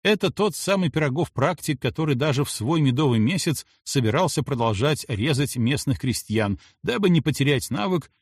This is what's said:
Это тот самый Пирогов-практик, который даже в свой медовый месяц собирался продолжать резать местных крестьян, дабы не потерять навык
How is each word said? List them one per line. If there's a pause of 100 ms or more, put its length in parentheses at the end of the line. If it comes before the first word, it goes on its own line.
Это
тот
самый
Пирогов-практик,
который
даже
в
свой
медовый
месяц (200)
собирался
продолжать
резать
местных
крестьян, (240)
дабы
не
потерять
навык (120)